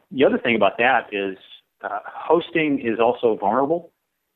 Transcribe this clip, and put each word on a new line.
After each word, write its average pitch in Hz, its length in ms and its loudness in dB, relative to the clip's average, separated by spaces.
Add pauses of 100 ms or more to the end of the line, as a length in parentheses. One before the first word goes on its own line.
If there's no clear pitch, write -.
(100)
the 131 140 2
other 226 140 2
thing 120 180 0
about 98 220 2
that 120 340 2
is, 98 240 -4 (460)
uh, 101 220 -8
hosting 156 760 -2
is 113 180 -2
also 117 380 2
vulnerable. 139 560 -2 (440)